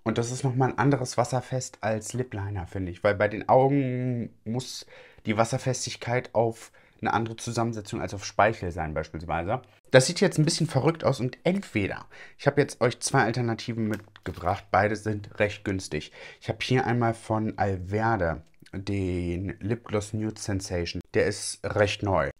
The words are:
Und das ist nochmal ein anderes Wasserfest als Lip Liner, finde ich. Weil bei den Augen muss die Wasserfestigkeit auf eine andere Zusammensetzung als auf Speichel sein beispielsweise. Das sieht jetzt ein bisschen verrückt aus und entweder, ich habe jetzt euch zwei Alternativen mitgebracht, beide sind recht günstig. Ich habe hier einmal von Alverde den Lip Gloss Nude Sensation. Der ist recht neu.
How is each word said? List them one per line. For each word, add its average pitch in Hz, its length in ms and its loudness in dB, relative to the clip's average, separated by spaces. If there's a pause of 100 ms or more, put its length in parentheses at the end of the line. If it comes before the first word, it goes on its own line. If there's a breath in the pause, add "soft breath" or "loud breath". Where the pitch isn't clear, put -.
Und 113 140 0
das 120 120 0
ist 127 120 -4
nochmal 127 280 2
ein - 80 -4
anderes 127 380 2
Wasserfest 123 680 -2
als 110 320 -2
Lip 123 180 -4
Liner, 101 340 -6
finde 92 240 -6
ich. 87 140 -4
Weil 104 100 4
bei 104 140 2
den 107 200 -4
Augen 127 840 2 (100)
muss - 420 -6 (400 loud breath)
die 214 100 0
Wasserfestigkeit - 960 -2
auf 113 380 0 (280 soft breath)
eine - 120 0
andere 113 240 0
Zusammensetzung 113 640 -4
als 90 140 -6
auf 98 100 -10
Speichel 101 480 2
sein 80 220 -4
beispielsweise. 82 680 -4 (300 soft breath)
Das 131 160 10
sieht 175 140 -4
jetzt 175 180 4
ein 151 80 4
bisschen - 200 0
verrückt 143 380 0
aus 131 160 2
und 120 240 -4
entweder, 170 640 -2 (320 loud breath)
ich - 80 -14
habe 143 140 4
jetzt - 200 -2
euch - 200 2
zwei 135 220 2
Alternativen 113 640 -2
mitgebracht, 98 840 -4
beide 104 260 4
sind 104 420 -6
recht 104 260 0
günstig. 92 460 -4 (300 loud breath)
Ich - 80 -8
habe 113 140 -4
hier - 240 2
einmal 117 260 2
von 110 460 -2
Alverde 98 840 0 (300)
den 92 880 -2
Lip 117 240 -2
Gloss 104 300 -4
Nude 107 260 -4
Sensation. 92 600 -4 (100)
Der 95 140 4
ist - 380 -4
recht 101 380 2
neu. 85 380 2